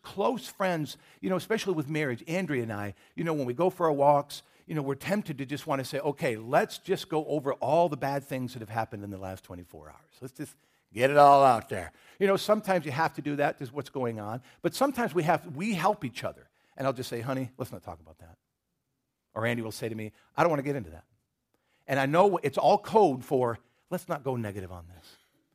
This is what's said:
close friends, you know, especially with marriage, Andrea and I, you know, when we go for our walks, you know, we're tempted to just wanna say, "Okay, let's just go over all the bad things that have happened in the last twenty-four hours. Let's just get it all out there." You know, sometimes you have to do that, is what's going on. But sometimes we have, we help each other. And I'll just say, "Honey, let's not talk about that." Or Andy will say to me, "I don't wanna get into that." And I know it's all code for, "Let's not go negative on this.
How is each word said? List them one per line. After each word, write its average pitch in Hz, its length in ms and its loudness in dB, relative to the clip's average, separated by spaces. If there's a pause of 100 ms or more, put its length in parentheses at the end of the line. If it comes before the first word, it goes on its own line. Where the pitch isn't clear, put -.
close 220 460 -2
friends, 170 500 -2 (220)
you 190 100 -4
know, 190 60 2
especially 196 380 -2
with 151 160 -4
marriage, 151 380 -2
Andrea 160 360 -2
and 113 80 -6
I, 104 220 -6 (220)
you - 80 -6
know, 165 100 0
when 143 120 -2
we 123 80 -2
go 170 160 2
for 180 180 0
our 156 60 2
walks, 143 480 4 (260)
you - 60 -8
know, 139 80 -2
we're 135 140 -2
tempted 160 420 -4
to 170 80 -6
just 139 220 -8
wanna 135 180 0
say, 139 140 -6
"Okay, 127 380 -2
let's 143 420 0
just 190 280 -4
go 156 200 -2
over 143 260 -2
all 160 340 2
the 147 100 -4
bad 139 260 -2
things 127 300 -8
that 117 80 -12
have 104 80 -14
happened 110 340 -6
in 101 80 -8
the 95 60 -10
last 95 260 -12
twenty-four 87 460 -18
hours. - 320 -20
Let's 127 120 -14
just - 220 -12 (360)
get 127 200 4
it 147 60 2
all 143 260 10
out 120 260 4
there." 87 220 -8 (280)
You 196 60 2
know, 196 100 4
sometimes 202 480 2
you 147 80 -8
have 156 240 0
to 156 60 -10
do 147 140 -4
that, 143 240 0
is 123 120 -10
what's 143 180 -8
going 117 300 -4
on. 107 220 -8 (220)
But 170 100 0
sometimes 240 400 0
we 175 100 0
have, 160 220 2 (100)
we 202 200 -4
help 180 280 0
each 120 200 -8
other. - 260 -10 (280)
And 135 100 -4
I'll 135 60 0
just 120 160 -10
say, 117 120 -6
"Honey, 131 360 -6
let's 123 140 -8
not 95 120 -16
talk 85 160 -16
about 80 200 -20
that." 85 180 -20 (1000)
Or 110 100 -2
Andy 120 160 0
will 110 100 -8
say 117 160 -8
to 110 60 -6
me, 110 200 -10 (220)
"I 143 60 2
don't 170 80 6
wanna 143 140 -2
get 143 120 -4
into 98 140 -10
that." 80 140 -18 (840)
And 135 140 0
I 135 80 2
know 175 300 6
it's - 200 -2
all 202 220 6
code 160 440 4
for, 123 360 0 (320)
"Let's 175 160 -6
not 147 160 -6
go 131 120 -4
negative 101 360 -8
on 85 160 -14
this. 87 300 -20 (380)